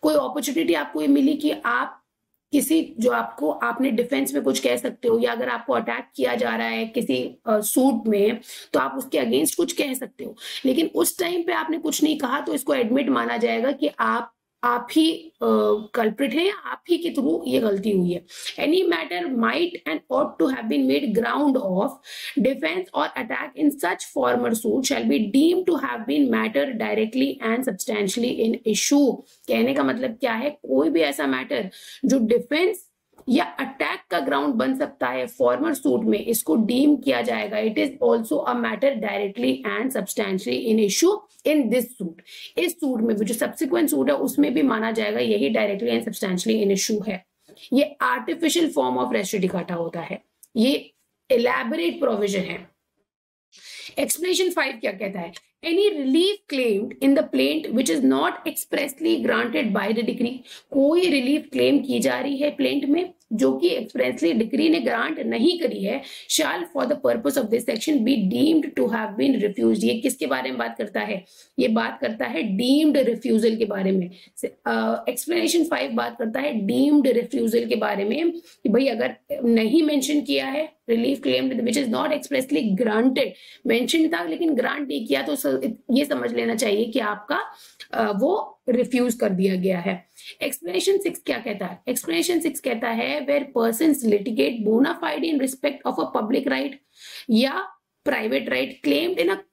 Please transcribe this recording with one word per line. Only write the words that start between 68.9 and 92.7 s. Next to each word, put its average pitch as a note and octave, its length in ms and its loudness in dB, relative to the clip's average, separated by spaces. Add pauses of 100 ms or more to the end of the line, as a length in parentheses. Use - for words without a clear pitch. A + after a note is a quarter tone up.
been E3 240 2
refused। A2 400 2
ये A#2+ 100 2
किसके - 320 -4
बारे C3 240 -2
में B2 80 -6
बात A3+ 200 -4
करता G#2+ 220 -4
है? G3+ 240 -6 (340)
ये B3+ 100 2
बात A3+ 320 0
करता A#3+ 260 -4
है C#4+ 160 -4
deemed B3 540 2
refusal A3+ 600 2
के A3+ 80 0
बारे G3 280 -2
में। F3+ 180 0 (260)
से-, - 140 -6 (160)
अ, A3+ 420 -2
explanation E4 560 0
five C4+ 260 -2
बात A#3 280 -4
करता A3+ 220 -4
है D4 120 -2
deemed B3+ 540 4
refusal A#3 600 2
के A3+ 100 0
बारे G#3 280 0
में D4 260 0
कि - 380 -14
भाई A#3 180 4
अगर B3 300 -2 (280)
नहीं A#3 380 4
mention D4 380 2
किया C#4 260 -2
है D4+ 440 -6
relief A#3+ 360 0
claimed B3+ 340 0
which A#3+ 260 0
is A3+ 80 -2
not C4+ 160 0 (100)
expressly C4 600 0
granted, A#3+ 460 2 (400)
मेंशन B3+ 420 2
था E4+ 160 -2
लेकिन D#4+ 300 0
grant B3+ 340 -2
नहीं C4 180 -4
किया, C4+ 160 0
तो D4 140 -2
स-, - 400 -2 (140)
ये C4+ 140 4
समझ B3+ 280 -2
लेना A#3 220 0
चाहिए A3 300 2
कि A#3 140 -2
आपका, G#3+ 420 -4 (520)
अ, G#3+ 260 0
वो F#4 500 -2
refuse B3 460 0
कर A3 140 0
दिया F#3+ 260 2
गया F#3 240 0
है। F#3 300 -6 (340)
एक्सप्लेनेशन F4+ 560 0
सिक्स - 280 -4
क्या B3+ 120 -2
कहता G3+ 280 -6
है? F3+ 220 -12
एक्सप्लेनेशन E4 520 0
सिक्स - 200 -4
कहता A#3 280 -4